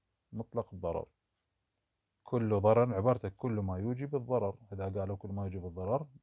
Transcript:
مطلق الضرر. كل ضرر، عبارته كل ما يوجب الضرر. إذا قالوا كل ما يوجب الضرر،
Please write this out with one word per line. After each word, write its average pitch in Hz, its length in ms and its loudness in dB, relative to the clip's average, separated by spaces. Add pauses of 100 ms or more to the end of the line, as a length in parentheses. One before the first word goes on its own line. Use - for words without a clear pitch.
(340)
مطلق 110 400 -6
الضرر. 85 320 -4 (1160)
كل 110 360 2
ضرر، 110 360 6
عبارته 101 340 2
كل 123 220 -4
ما 98 260 -2
يوجب 127 380 -4
الضرر. 117 400 0 (180)
إذا 98 260 -4
قالوا 98 180 -4
كل 98 120 -10
ما 98 140 -4
يوجب 92 220 -6
الضرر، 92 420 -4 (160)